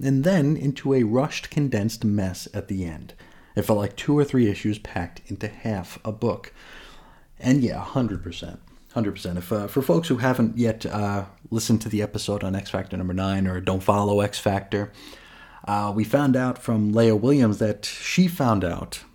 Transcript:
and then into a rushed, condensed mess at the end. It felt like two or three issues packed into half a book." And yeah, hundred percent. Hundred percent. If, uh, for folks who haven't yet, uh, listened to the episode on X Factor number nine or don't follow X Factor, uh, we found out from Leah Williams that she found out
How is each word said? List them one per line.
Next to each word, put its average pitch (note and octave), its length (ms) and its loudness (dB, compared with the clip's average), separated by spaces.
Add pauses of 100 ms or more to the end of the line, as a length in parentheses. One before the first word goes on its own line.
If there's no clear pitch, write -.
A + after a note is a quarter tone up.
and C3+ 200 2
then D#3+ 320 4
into C3+ 380 -2
a B2+ 100 4
rushed, B2 460 0
condensed A2+ 560 0
mess G2+ 480 0
at - 160 -8
the F#2+ 160 -4
end. D#2 280 -10 (440)
It G#2 60 0
felt G#2 160 2
like G2+ 180 -4
two D3 200 0
or D3 60 4
three B2+ 240 4
issues G#2 300 -2
packed - 480 -8
into G#2+ 220 -8
half G#2 580 -6
a A2 60 -4
book." G#2+ 420 -4 (840)
And C3 240 2
yeah, G2+ 220 -2
hundred G#2+ 400 -2
percent. F2 380 -12 (320)
Hundred G#2 180 -2
percent. F2+ 260 -6
If, - 140 -6
uh, G#2 160 -2
for C3+ 140 0
folks E3 260 2
who C3 100 2
haven't A#2+ 400 2
yet, A2+ 280 0
uh, G2+ 400 -2 (260)
listened A2 300 2
to A#2 80 -8
the G#2+ 120 0
episode G#2 440 -4
on F#2+ 100 -2
X G2 140 -6
Factor F#2+ 260 -6
number F2+ 180 -2
nine G2 320 0
or F#2 140 -2
don't F#2+ 240 -2
follow G2+ 380 4
X G2+ 180 -2
Factor, G2+ 540 -2 (720)
uh, G#2 260 -2
we G#2 120 0
found C#3 320 2
out B2+ 200 0
from G#2+ 360 0
Leah A2+ 220 6
Williams A#2 420 4
that G#2 280 -2
she - 440 2
found A#2 340 2
out - 380 -6 (140)